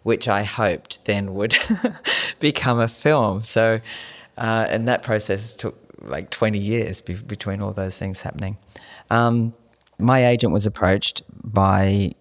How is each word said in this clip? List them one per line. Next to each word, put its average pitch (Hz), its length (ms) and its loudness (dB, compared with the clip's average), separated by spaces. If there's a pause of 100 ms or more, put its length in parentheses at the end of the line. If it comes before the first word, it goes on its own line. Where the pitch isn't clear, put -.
which 113 260 0
I 101 160 2
hoped 101 600 -4
then 98 300 -2
would 107 200 0 (420)
<laughs> - 420 -6
become 135 400 2
a 113 80 2
film. 113 560 2
So, 110 360 2 (580)
uh, 113 320 0
and 113 180 0
that 123 160 0
process 107 500 -2
took, - 240 -8 (240)
like, 67 300 -10
twenty 107 280 0
years 104 420 -2
be-, 92 140 -8
between 101 460 -8
all 98 100 -4
those 95 280 -6
things 95 220 -6
happening. 98 360 -6 (540)
Um, 117 420 2 (460)
my 123 260 6
agent 117 280 4
was 101 120 2
approached 98 560 0 (220)
by 98 760 4